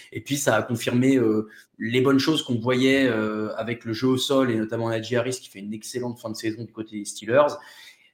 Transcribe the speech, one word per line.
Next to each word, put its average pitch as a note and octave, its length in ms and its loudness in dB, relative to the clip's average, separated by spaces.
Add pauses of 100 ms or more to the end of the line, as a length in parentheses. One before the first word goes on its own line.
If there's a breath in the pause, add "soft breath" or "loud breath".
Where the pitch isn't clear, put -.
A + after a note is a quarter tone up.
(120 loud breath)
Et A#2 80 -8
puis, C#3 160 -6
ça C3+ 220 2
a G#2+ 40 2
confirmé, B2 540 2
euh, A2 320 2 (320 loud breath)
les A#2 220 0
bonnes C3+ 180 6
choses D3+ 240 0
qu'on A#2+ 160 -2
voyait, C3 480 2
euh, G#2+ 480 -2
avec A#2 300 -6
le A#2 80 -4
jeu A#2 140 0
au C3 100 4
sol C3+ 340 2
et A2+ 40 0
notamment A2+ 340 -2
Najee A2+ 260 -2
Harris B2 260 -2
qui - 60 -20
fait G2+ 120 -18
une G#2 140 -10
excellente A#2+ 460 -8
fin A2+ 100 -10
de A2 60 -10
saison A2+ 300 -6
du - 80 -18
côté A2 260 -10
des G2+ 60 -10
Steelers. C#3+ 500 2 (580 loud breath)